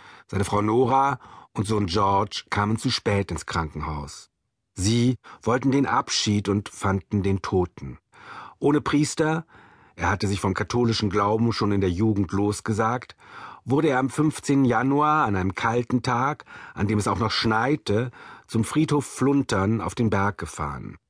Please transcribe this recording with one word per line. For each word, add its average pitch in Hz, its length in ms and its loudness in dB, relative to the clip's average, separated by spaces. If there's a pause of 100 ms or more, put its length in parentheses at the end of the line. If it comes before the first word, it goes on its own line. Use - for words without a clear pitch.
(260)
Seine 101 180 -2
Frau 104 160 0
Nora 131 580 2 (360)
und 101 120 -2
Sohn 104 200 0
George 98 640 0
kamen 104 260 0
zu 127 140 -2
spät 101 400 -2
ins 85 160 -6
Krankenhaus. 76 840 -6 (460)
Sie 117 420 2 (240)
wollten 123 320 0
den 139 140 2
Abschied 104 640 0
und 104 180 -2
fanden 98 540 -2
den 95 180 0
Toten. 85 580 -4 (600)
Ohne 147 220 4
Priester, 156 680 0 (500)
er 85 140 -2
hatte 87 180 -2
sich 101 120 -2
vom 95 140 0
katholischen 110 560 0
Glauben 107 420 2
schon 104 200 0
in 101 100 2
der 92 80 2
Jugend 101 420 0
losgesagt, 107 840 -2 (480)
wurde 151 240 2
er 127 100 2
am 131 100 2
fünfzehnten 143 560 0
Januar 139 600 2
an 101 100 2
einem 95 180 0
kalten 120 480 0
Tag, 131 440 -2 (280)
an 101 140 -2
dem 107 100 2
es 101 80 0
auch 107 120 0
noch 113 120 2
schneite, 117 800 0 (360)
zum 113 180 0
Friedhof 147 400 2
Fluntern 113 800 0
auf - 120 -6
den 117 140 2
Berg 98 300 0
gefahren. 71 580 -8 (140)